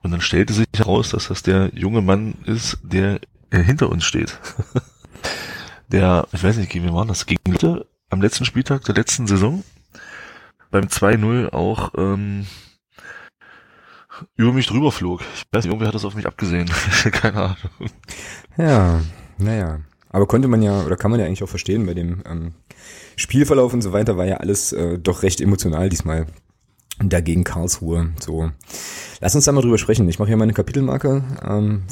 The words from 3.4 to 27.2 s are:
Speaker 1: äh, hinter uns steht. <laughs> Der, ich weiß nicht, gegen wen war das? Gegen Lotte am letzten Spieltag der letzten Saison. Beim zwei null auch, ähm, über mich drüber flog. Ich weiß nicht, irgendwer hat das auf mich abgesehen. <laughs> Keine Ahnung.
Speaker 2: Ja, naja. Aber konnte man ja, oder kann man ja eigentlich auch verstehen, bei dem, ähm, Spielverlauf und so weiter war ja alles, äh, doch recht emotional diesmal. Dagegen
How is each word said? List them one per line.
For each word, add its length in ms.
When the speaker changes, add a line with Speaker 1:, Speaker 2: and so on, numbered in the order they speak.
Speaker 1:
äh, 80
hinter 320
uns 140
steht. 340
<laughs> 1160
Der, 440
ich 100
weiß 160
nicht, 120
gegen 160
wen 80
war 100
das? 220
Gegen 240
Lotte 360
am 120
letzten 220
Spieltag 400
der 100
letzten 320
Saison. 380
Beim 180
zwei 280
null 340
auch, 480
ähm, 480
über 160
mich 140
drüber 260
flog. 300
Ich 180
weiß 120
nicht, 60
irgendwer 180
hat 60
das 100
auf 100
mich 120
abgesehen. 420
<laughs> 220
Keine 280
Ahnung. 500
Speaker 2:
Ja, 440
naja. 420
Aber 160
konnte 220
man 140
ja, 200
oder 140
kann 140
man 100
ja 60
eigentlich 160
auch 60
verstehen, 380
bei 80
dem, 320
ähm, 260
Spielverlauf 580
und 80
so 100
weiter 240
war 80
ja 140
alles, 340
äh, 260
doch 240
recht 180
emotional 480
diesmal. 380
Dagegen 440